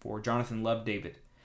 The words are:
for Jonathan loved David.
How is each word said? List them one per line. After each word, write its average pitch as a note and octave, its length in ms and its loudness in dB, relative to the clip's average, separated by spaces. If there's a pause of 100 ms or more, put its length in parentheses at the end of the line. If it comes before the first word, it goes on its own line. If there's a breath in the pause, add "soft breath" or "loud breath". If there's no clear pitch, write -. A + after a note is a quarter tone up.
for G#2+ 200 -4
Jonathan A#2 420 0
loved A2+ 240 2
David. G#2 320 -4 (260 soft breath)